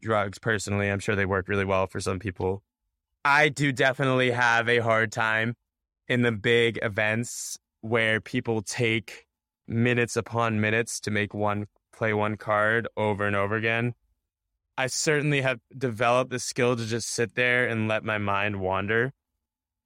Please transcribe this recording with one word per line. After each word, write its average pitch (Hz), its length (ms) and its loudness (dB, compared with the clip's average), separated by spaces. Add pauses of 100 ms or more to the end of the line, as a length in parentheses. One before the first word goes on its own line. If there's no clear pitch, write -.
drugs 104 380 -2
personally. 101 500 0
I'm 101 80 -2
sure 107 160 -2
they 98 120 2
work 92 200 0
really 101 180 -2
well 95 220 0
for 98 140 -8
some 95 180 -4
people. 95 460 -4 (600)
I 147 260 4
do 143 200 0
definitely 131 600 2
have 117 360 2
a 120 120 4
hard 113 320 2
time 113 420 0 (540)
in 123 140 2
the 120 100 4
big 117 500 2
events 110 760 -4 (260)
where 110 380 0
people 117 420 -4
take - 640 -2 (420)
minutes 120 480 0
upon 113 440 -2
minutes 110 420 0
to 104 100 -4
make 104 220 -2
one, 104 320 -2 (260)
play 110 200 -2
one 107 240 0
card 107 600 2
over 104 320 0
and 101 80 0
over 101 180 0
again. 113 400 -2 (840)
I 131 120 -2
certainly 147 540 2
have 127 180 0 (160)
developed 123 560 2
the 123 80 -6
skill 123 340 0
to 117 100 -2
just 110 240 -4
sit - 280 -2
there 123 320 2
and 113 180 0
let 110 160 0
my 107 160 -2
mind 101 420 -2
wander. 101 520 0 (720)